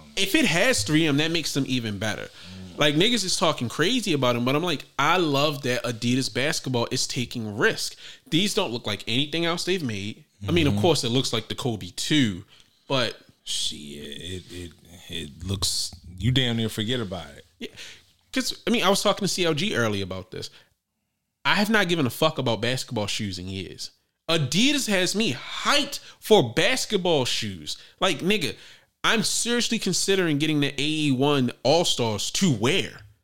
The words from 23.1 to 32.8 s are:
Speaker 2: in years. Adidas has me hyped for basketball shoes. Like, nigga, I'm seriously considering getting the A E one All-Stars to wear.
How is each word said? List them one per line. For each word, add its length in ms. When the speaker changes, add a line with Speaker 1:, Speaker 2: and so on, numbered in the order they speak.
Speaker 2:
in 80
years. 420
Adidas 600
has 260
me 180
hyped 680
for 320
basketball 720
shoes. 540
Like, 180
nigga, 360
I'm 200
seriously 560
considering 600
getting 220
the 80
A 60
E 40
one 380
All-Stars 720
to 200
wear. 480